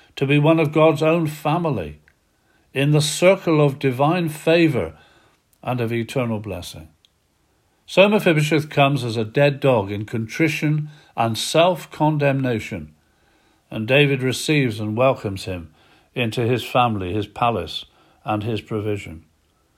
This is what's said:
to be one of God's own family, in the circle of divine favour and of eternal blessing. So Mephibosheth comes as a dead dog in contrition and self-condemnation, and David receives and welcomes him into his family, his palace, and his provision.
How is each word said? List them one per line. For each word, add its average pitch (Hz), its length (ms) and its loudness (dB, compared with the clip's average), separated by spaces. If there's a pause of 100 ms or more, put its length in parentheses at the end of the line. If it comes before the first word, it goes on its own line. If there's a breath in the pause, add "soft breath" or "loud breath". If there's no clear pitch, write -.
(160 soft breath)
to 139 100 0
be 147 120 4
one 160 200 4
of 151 140 0
God's 156 300 4
own 160 260 2
family, 147 720 -4 (720)
in 143 180 0
the 151 100 4
circle 170 640 4
of 139 140 0
divine 143 500 0
favour 147 640 2 (680 soft breath)
and 123 180 -4
of 117 120 -4
eternal 117 480 -4
blessing. 87 480 -12 (1000)
So 196 220 6
Mephibosheth 156 600 2
comes 139 360 0
as 113 120 -4
a 113 80 -2
dead 143 360 0
dog 107 320 0
in 104 140 -8
contrition 151 840 -2 (260 loud breath)
and 117 220 0
self-condemnation, 139 1500 0 (800)
and 113 160 -8
David 135 380 2
receives 127 560 -2
and 107 160 -6
welcomes 113 480 0
him 85 280 -10 (440 soft breath)
into 120 260 -2
his 117 220 0
family, 107 480 -2
his 101 160 -4
palace, 104 560 -4 (400 soft breath)
and 107 180 -4
his 110 180 -4
provision. 101 640 -8 (540)